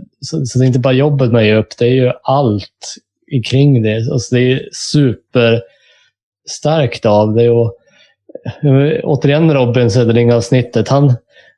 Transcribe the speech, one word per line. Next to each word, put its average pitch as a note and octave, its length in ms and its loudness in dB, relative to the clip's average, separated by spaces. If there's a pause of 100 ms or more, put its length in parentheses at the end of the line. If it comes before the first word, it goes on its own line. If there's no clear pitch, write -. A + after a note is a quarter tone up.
(220)
så, D3 240 -8
så B2 140 -4
det C3 60 2
är - 20 2
inte B2 120 0
bara C3 140 0
jobbet C3+ 380 0
man A2+ 160 2
gör G#2+ 100 2
upp, - 200 -4
det B2 80 0
är B2 80 2
ju B2+ 180 0 (120)
allt B2+ 720 -4 (540)
kring C3+ 320 2
det. A2 300 -2
Alltså, B2 240 -4
det B2+ 160 2
är C3+ 200 -6
superstarkt - 2250 -4
av G#2+ 280 2
det. A#2 160 2
Och, A#2 280 0 (840)
eh, C#3+ 400 2
återigen D3 500 0
Robin A#2+ 380 0
Söderling-avsnittet, A#2+ 960 0
han, C#3 260 2 (440)